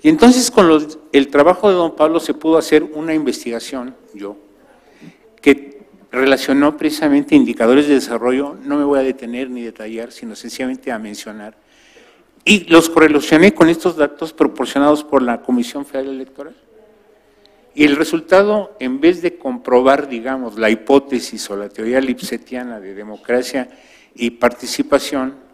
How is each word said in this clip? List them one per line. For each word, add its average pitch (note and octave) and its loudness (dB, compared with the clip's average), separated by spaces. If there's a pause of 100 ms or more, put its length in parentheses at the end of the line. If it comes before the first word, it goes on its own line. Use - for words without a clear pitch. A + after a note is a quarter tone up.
Y D3+ 4
entonces A#3+ 6
con F#3+ 6
los, D#3 0 (140)
el C#3 2
trabajo F3 4
de G3 4
don E3+ -2
Pablo D#3+ 2
se D#3 -6
pudo D#3+ 2
hacer D3+ 2
una D#3 -8
investigación, B2+ -6 (180)
yo, G2+ -14 (1040)
que - 0 (320)
relacionó C3+ 0
precisamente D3 0
indicadores B2+ 2
de D3 2
desarrollo, B2+ -2
no C#3+ -6
me D3 -2
voy C#3+ 0
a C3+ 0
detener B2+ -8
ni B2 -12
detallar, A2+ -12
sino A2+ -16
sencillamente B2+ -10
a A#2 -8
mencionar, G#2+ -16 (920)
y G3 2
los E3 6
correlacioné D#3 4
con E3 4
estos E3 -2
datos D#3 -4
proporcionados D3 0
por C#3 0
la A#2+ -4
Comisión B2+ -4
Federal C3+ -8
Electoral. C#3+ -16 (1160)
Y D3 4
el C#3+ 4
resultado, F#3 0
en C3 -6
vez F3 2
de E3+ -4
comprobar, B2+ 0
digamos, B2 -10
la A2 2
hipótesis A#2+ -2
o G2+ -8
la G2+ -10
teoría A#2 -4
lipsetiana B2 -10
de G2 -18
democracia A#2+ -6 (460)
y A#2 -4
participación C3 -4 (200)